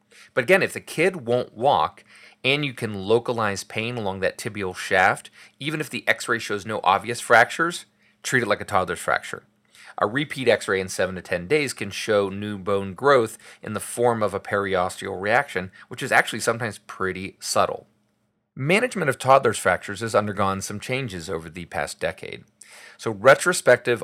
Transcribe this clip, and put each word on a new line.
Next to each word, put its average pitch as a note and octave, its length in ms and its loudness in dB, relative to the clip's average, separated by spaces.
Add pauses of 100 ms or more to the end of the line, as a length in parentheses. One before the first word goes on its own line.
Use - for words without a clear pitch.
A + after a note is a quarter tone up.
(360)
But B2+ 80 2
again, F3 180 6
if A2 120 0
the - 60 -10
kid E3 480 -2
won't A#2+ 280 -2
walk A2 480 0 (400)
and C#3+ 200 2
you C3+ 100 -6
can G#2+ 200 -6
localize G#2 720 0
pain A#2 340 -6
along G2 220 -4
that F#2 180 -2
tibial G2+ 380 -8
shaft, G2 560 2 (280)
even D#3 200 -6
if D3 100 -8
the - 180 -6
x-ray A2+ 300 -2
shows G#2 300 -6
no A2 160 -4
obvious G2 360 2
fractures, E3+ 640 4 (360)
treat B2 220 0
it G#2 40 -2
like G2+ 140 0
a F#2+ 40 -10
toddler's F2+ 340 0
fracture. - 440 -4 (540)
A F#2+ 80 2
repeat C3 420 -2
x-ray G2+ 320 2
in F#2 80 -4
seven F#2 280 -4
to F2 60 -8
ten F2 260 -6
days C#3+ 260 0
can G#2 160 -8
show G2+ 400 0
new G#2 300 -8
bone G2 340 -4
growth B2+ 460 2 (240)
in G#2+ 100 -8
the G2+ 60 -6
form A#2+ 420 0
of G2+ 140 0
a - 40 -6
periosteal F#2+ 800 -2
reaction, G2+ 520 0 (160)
which B2 160 -10
is B2+ 80 -6
actually A#2 300 2
sometimes A#2 360 -2
pretty F#2 640 -8
subtle. - 480 -2 (680)
Management F3+ 540 0
of A#2+ 80 -2
toddlers' B2+ 400 4
fractures F#2+ 440 -2
has A2+ 120 -4
undergone G2+ 480 0
some G#2 180 -8
changes G#2 480 -6
over E2 220 -6
the E2+ 160 -12
past D2 340 -8
decade. - 440 -8 (540)
So - 120 -6
retrospective A#2+ 960 6